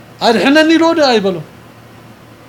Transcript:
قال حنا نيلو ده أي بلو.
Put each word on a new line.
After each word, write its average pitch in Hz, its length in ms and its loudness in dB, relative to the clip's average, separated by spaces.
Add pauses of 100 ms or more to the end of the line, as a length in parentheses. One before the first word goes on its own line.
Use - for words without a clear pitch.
(200)
قال 214 240 0
حنا 294 180 2
نيلو 330 300 0
ده 294 180 0
أي 226 100 0
بلو. 190 200 -4 (1080)